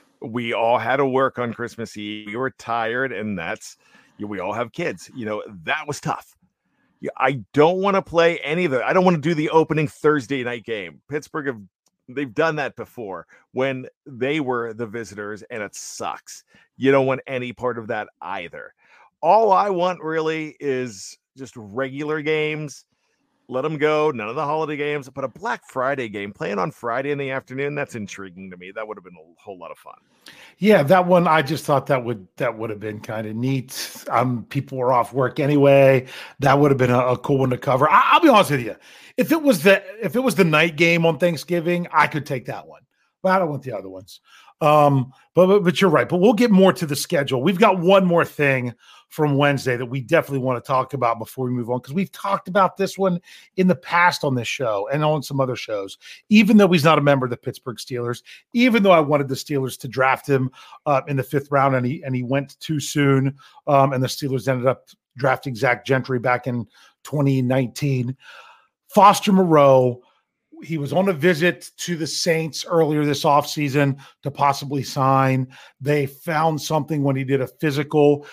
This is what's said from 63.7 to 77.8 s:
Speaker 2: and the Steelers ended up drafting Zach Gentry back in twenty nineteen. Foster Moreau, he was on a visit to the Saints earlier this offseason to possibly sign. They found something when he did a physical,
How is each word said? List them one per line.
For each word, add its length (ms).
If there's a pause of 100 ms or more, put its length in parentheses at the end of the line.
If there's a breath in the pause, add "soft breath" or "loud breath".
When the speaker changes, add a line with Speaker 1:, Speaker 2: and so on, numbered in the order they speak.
Speaker 2:
and 80
the 60
Steelers 380
ended 200
up 220 (280)
drafting 380
Zach 320
Gentry 320
back 280
in 200 (360 soft breath)
twenty 380
nineteen. 760 (720 loud breath)
Foster 440
Moreau, 720 (640 soft breath)
he 120
was 160
on 160
a 40
visit 640
to 200
the 100
Saints 600
earlier 380
this 180
offseason 720 (280 loud breath)
to 60
possibly 520
sign. 640 (340 loud breath)
They 260
found 540
something 440
when 100
he 80
did 180
a 60
physical, 840